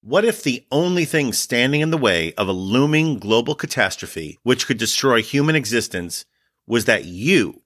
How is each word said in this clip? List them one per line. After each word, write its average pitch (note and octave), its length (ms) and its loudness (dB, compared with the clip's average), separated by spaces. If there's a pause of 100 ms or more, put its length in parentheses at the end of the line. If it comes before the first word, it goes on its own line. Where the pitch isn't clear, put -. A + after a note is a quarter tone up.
What D#3+ 240 2
if A3 180 0
the B2+ 300 -2
only F3 320 2
thing C#3+ 260 0
standing B2+ 480 0
in D#3 100 0
the E3 80 0
way F2 360 2
of G2 160 -2
a G2 40 0
looming C#3 640 2
global A#2 380 0
catastrophe, E2 880 -4
which B2+ 240 2
could B2 100 -2
destroy A2+ 460 0
human D3 320 0
existence, G#2 720 -4 (420)
was A2+ 160 0
that A2 220 2
you G#2 600 0